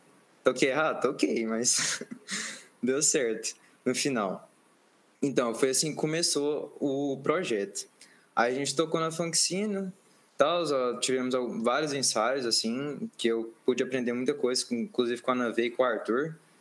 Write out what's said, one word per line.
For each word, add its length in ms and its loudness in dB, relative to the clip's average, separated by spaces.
Toquei 260 4
errado? 320 0
Toquei, 420 2
mas 600 0
<laughs> 400 -14
deu 200 2
certo 540 0
no 120 0
final. 520 -2
Então, 360 0
foi 160 2
assim 180 2
que 80 -6
começou 800 -2
o 440 -2
projeto. 640 -2
Aí 180 4
a 20 -2
gente 200 -2
tocou 240 2
na 100 0
Funk 260 -4
Sino, 560 -2
tal, 340 2
ó, 280 0
tivemos 340 0
al-, 300 -2
vários 300 2
ensaios, 520 0
assim, 720 -2
que 100 -2
eu 240 0
pude 160 2
aprender 320 -2
muita 220 0
coisa, 280 0
com, 120 -4
inclusive 440 -2
com 120 0
a 40 2
Navê 300 0
e 60 -2
com 100 -2
o 40 6
Arthur, 520 0